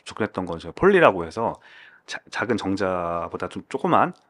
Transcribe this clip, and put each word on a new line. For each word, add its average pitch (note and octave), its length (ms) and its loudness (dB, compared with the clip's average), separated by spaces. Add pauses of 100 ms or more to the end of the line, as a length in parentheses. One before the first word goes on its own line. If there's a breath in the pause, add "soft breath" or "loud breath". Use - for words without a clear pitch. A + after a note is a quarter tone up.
접근했던 - 440 -6
건 E2 120 -8
저 E2+ 120 -14
폴리라고 D3+ 540 6
해서 A2+ 280 -4 (540 loud breath)
자-, - 120 -12 (120)
작은 A2 260 -2
정자보다 F2+ 920 -4
좀 F#2+ 200 -14
조그만 D#3 440 2 (160)